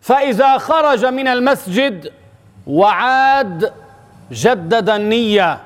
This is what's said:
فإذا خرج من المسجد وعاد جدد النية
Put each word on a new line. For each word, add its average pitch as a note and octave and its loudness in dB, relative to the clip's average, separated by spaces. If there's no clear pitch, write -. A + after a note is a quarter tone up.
فإذا C4+ 2
خرج D4 0
من C4 -2
المسجد B3 -2
وعاد G#3+ 0
جدد F#3 0
النية G#3 0